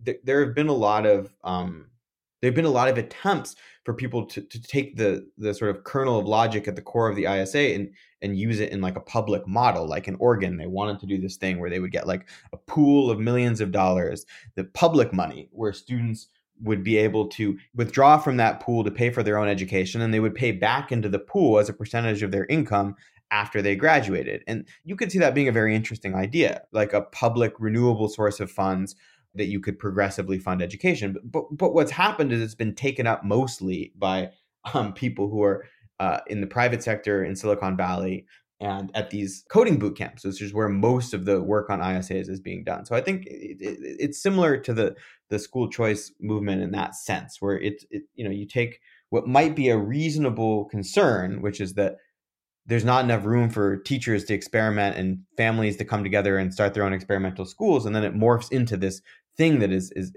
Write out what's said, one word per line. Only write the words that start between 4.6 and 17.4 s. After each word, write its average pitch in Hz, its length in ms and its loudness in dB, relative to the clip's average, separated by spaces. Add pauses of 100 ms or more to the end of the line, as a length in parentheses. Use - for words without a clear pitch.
take - 360 -4
the, 104 380 0
the 104 200 -4
sort 104 200 -2
of - 80 -16
kernel 131 360 0
of 95 80 -2
logic 107 400 2
at 98 80 -6
the - 80 -12
core 113 260 0
of 101 60 -4
the 95 100 -2
I 98 140 0
S 95 160 -4
A 143 180 2
and, 98 160 -4 (320)
and 101 160 -4
use 110 220 0
it 107 120 -2
in, 98 100 -4
like, 92 140 -2
a - 60 -6
public 104 460 -2
model. 98 400 2
Like 78 200 -6
in 101 120 -6
Oregon, 95 380 2
they 82 100 -8
wanted 101 320 -4
to 101 80 -12
do 98 100 -2
this 92 200 -6
thing 92 200 -2
where 87 140 -6
they 90 80 -2
would 92 120 -6
get, - 140 -4
like, 92 240 -4 (240)
a - 40 -14
pool 143 520 4
of 107 100 0
millions 120 420 2
of 98 100 -2
dollars, 92 560 0 (260)
the 95 100 -6
public 160 480 4
money, 80 420 -4
where 104 200 -4
students 117 540 -6 (340)
would 107 220 -2
be 107 140 2
able 107 300 2
to 101 300 -4 (160)